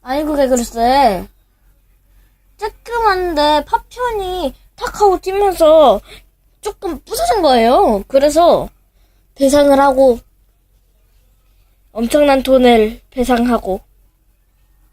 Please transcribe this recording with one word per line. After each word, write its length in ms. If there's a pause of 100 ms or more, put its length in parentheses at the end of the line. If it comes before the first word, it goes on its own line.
아니, 220
그게 240
글쎄 800 (1300)
쬐끄만데 1080
파편이 880 (240)
탁 240
하고 180
튀면서 800 (640)
조금 380
부서진 420
거예요. 680
그래서 600 (680)
배상을 420
하고, 420 (1700)
엄청난 500
돈을 680
배상하고 720 (1120)